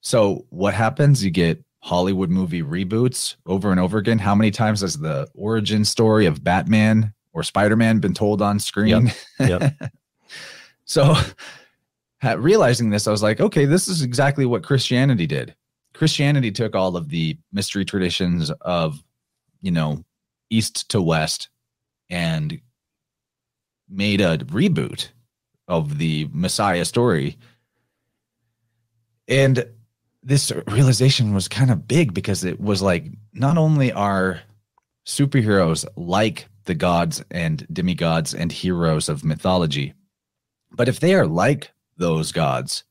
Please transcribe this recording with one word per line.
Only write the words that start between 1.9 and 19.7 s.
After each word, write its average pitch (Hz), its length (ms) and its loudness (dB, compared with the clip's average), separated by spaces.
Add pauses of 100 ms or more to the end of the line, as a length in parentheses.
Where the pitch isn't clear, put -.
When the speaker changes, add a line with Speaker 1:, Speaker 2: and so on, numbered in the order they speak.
Speaker 1:
movie 87 340 -2
reboots 98 720 -2 (100)
over 95 260 -2
and 90 80 2
over 90 180 0
again. 110 220 0
How 101 140 0
many 104 180 4
times 107 300 0
has 87 180 -4
the 73 360 -4
origin 107 480 -2
story 107 420 4
of 76 180 0
Batman 107 680 2 (200)
or 80 100 -6
Spider-Man 110 560 2
been 95 140 0
told 104 280 0
on 101 180 0
screen? 110 520 2 (280)
Speaker 2:
Yep. 90 220 0
Yep. 139 340 -4
Speaker 1:
<laughs> - 60 -20 (840)
So, 151 300 4 (1040)
ha-, 117 160 0
realizing 123 520 4
this, 104 180 0
I 110 40 2
was 107 120 0
like, 107 160 2
"Okay, 170 260 2
this 165 220 2
is 175 140 -2
exactly 135 440 0
what 120 180 0
Christianity 127 600 2
did." 67 300 -6 (380)
Christianity 143 580 0
took 110 240 -4
all 92 220 0
of 80 120 -6
the 80 280 -2 (160)
mystery 98 320 -4
traditions 87 640 -2 (120)
of, 80 400 -4 (600)
you 95 100 -4